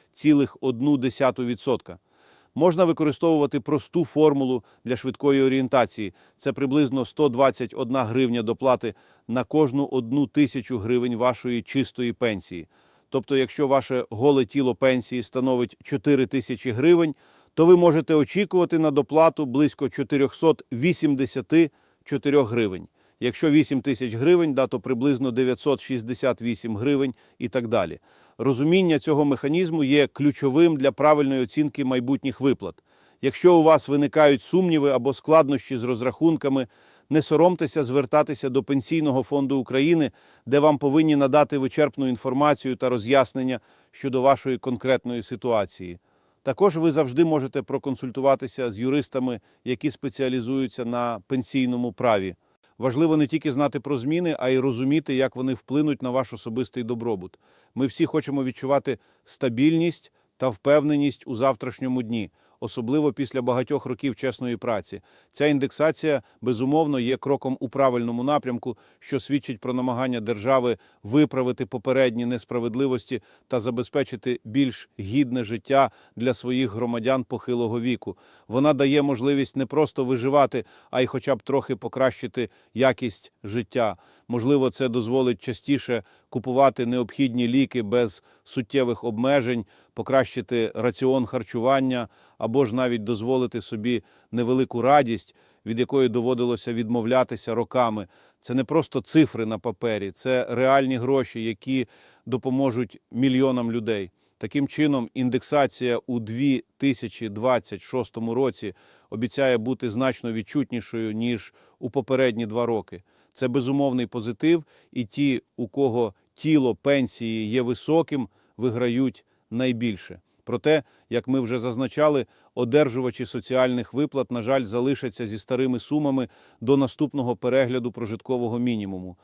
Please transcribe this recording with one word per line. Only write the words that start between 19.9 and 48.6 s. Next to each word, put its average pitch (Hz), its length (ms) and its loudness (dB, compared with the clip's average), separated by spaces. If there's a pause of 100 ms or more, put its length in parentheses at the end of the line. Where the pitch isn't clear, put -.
вісімдесяти 143 1000 0 (360)
чотирьох 139 440 2
гривень. 101 380 -2 (320)
Якщо 123 300 0
вісім 143 300 4
тисяч 123 340 -4
гривень, 156 400 2
да, 131 120 2
то 120 140 -4
приблизно 127 500 0
дев'ятсот 127 500 0
шістдесят 123 640 -4
вісім 113 340 -6
гривень 135 380 0 (240)
і 120 100 -6
так 120 200 -4
далі. 92 300 -2 (400)
Розуміння 151 600 2
цього 147 260 2
механізму 156 600 0
є 139 220 4
ключовим 147 680 2
для 135 160 2
правильної 139 500 4
оцінки 143 420 -2
майбутніх 127 560 -2
виплат. 127 420 -2 (400)
Якщо 175 340 6
у 160 60 6
вас 156 260 6
виникають 143 540 4
сумніви 160 480 2
або 131 220 0
складнощі 143 640 2
з 113 60 -4
розрахунками, 131 840 0 (440)
не 151 120 4
соромтеся 160 640 2
звертатися 143 640 0
до 127 140 0
Пенсійного 139 600 0
фонду 139 360 0
України, 139 520 2 (360)
де 131 120 2
вам 147 200 6
повинні 147 380 2
надати 139 420 4
вичерпну 135 500 0
інформацію 135 680 0
та 131 120 -2
роз'яснення 127 720 0 (300)
щодо 131 320 -4
вашої 131 360 2
конкретної 123 640 -2
ситуації. 101 760 -4 (440)
Також 156 340 2
ви 165 160 2
завжди 135 320 2
можете 143 380 -2
проконсультуватися 135 1080 -2